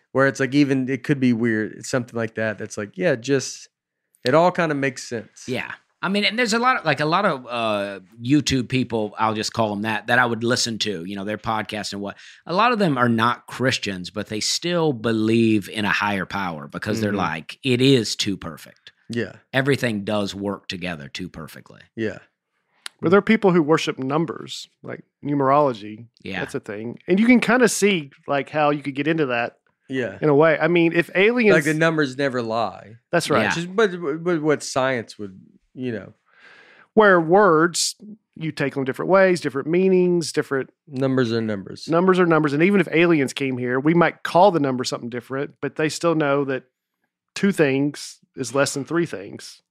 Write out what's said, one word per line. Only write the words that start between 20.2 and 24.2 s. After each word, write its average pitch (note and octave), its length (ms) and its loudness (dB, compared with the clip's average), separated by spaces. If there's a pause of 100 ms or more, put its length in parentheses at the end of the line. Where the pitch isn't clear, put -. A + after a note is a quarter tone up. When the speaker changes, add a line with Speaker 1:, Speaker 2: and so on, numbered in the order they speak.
Speaker 2:
work G2+ 340 -8
together E2+ 400 -10
too F2+ 200 -12
perfectly. C2+ 520 -18 (160)
Speaker 1:
Yeah. A2 220 -6 (840)
Speaker 3:
But E3 80 2
there G3 80 6
are G3 40 4
people G#3 300 2
who F3 100 4
worship D#3 360 0
numbers, C3+ 680 -6 (140)